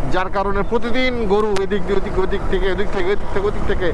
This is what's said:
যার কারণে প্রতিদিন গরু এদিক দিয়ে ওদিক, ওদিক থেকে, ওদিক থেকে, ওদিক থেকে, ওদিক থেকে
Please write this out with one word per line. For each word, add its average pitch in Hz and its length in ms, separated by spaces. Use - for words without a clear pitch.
যার 185 180
কারণে 196 320
প্রতিদিন 233 640
গরু 208 340
এদিক 190 240
দিয়ে 196 120
ওদিক, 196 200
ওদিক 190 220
থেকে, 185 220
ওদিক 196 200
থেকে, 196 200
ওদিক - 220
থেকে, 202 120
ওদিক - 200
থেকে 185 280